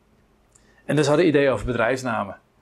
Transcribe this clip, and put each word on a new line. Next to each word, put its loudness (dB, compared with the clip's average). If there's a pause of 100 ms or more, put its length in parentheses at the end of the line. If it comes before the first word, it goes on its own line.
(840)
En -4
dus 2
hadden 4
ideeën 2
over -4
bedrijfsnamen. -4 (240)